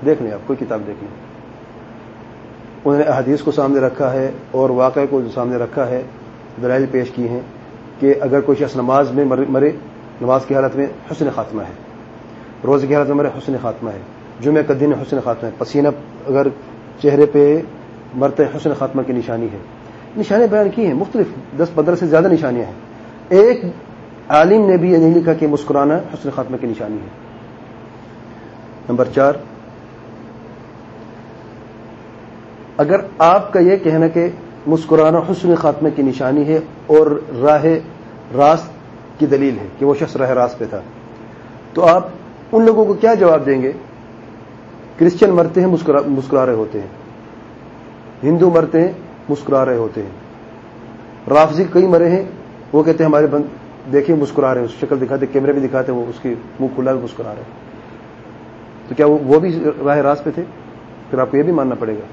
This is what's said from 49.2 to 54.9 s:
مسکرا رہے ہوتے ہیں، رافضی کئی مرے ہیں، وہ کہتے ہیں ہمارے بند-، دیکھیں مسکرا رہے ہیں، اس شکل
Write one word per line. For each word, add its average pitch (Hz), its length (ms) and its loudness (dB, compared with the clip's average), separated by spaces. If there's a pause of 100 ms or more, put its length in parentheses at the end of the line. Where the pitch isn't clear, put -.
مسکرا 139 360 0
رہے 131 100 0
ہوتے 113 260 -4
ہیں، 98 80 -10 (1200)
رافضی 156 420 4
کئی 185 160 4
مرے 170 220 4
ہیں، 190 140 0 (500)
وہ 151 100 4
کہتے 160 200 2
ہیں 160 60 2
ہمارے 151 180 4
بند-، 139 640 -6
دیکھیں 143 220 2
مسکرا 139 380 0
رہے 123 80 -2
ہیں، 117 60 -4
اس 113 140 -10
شکل 139 200 -2